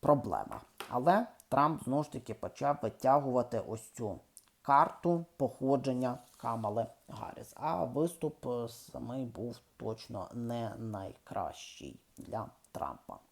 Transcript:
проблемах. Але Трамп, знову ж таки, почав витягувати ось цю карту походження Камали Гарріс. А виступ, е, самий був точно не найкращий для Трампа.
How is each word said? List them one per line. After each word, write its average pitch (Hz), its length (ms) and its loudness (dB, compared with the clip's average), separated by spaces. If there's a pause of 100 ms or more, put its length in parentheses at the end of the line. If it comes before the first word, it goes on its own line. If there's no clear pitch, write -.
проблемах. 113 600 2 (280)
Але 175 380 4 (220)
Трамп, 147 360 4
знову 139 200 2
ж - 80 -10
таки, 113 220 -8
почав 143 480 -2
витягувати 127 840 4
ось - 220 -8
цю 104 300 -6 (420)
карту 165 640 4 (120)
походження 131 840 0 (180)
Камали 113 500 -2 (220)
Гарріс. - 480 -12
А 165 280 -2
виступ, 151 600 -2
е, 120 220 -2
самий 123 580 -8
був 117 320 -8 (180)
точно 110 580 -8
не 117 440 -4
найкращий - 1200 -8 (160)
для - 340 -8 (220)
Трампа. - 460 -8 (140)